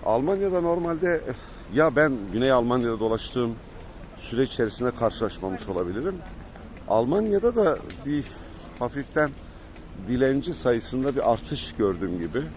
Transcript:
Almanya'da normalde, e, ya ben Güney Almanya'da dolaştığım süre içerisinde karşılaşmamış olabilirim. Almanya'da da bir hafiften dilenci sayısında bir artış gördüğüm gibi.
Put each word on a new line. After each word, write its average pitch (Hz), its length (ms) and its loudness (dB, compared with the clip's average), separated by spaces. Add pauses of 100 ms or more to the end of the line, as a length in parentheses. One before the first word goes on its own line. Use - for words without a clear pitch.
Almanya'da 180 560 2
normalde, 170 540 2
e, 156 160 -4 (460)
ya 156 180 6
ben 151 180 6 (200)
Güney 127 180 4
Almanya'da 120 480 4
dolaştığım 113 560 0 (600)
süre 120 260 0
içerisinde 120 480 0
karşılaşmamış 98 760 -2
olabilirim. 98 480 -2 (720)
Almanya'da 196 680 4
da 175 220 4 (280)
bir 143 180 0 (560)
hafiften 139 500 0 (760)
dilenci 135 460 2
sayısında 127 600 0
bir 117 180 4
artış - 420 -4
gördüğüm 92 440 0
gibi. 85 240 -2 (140)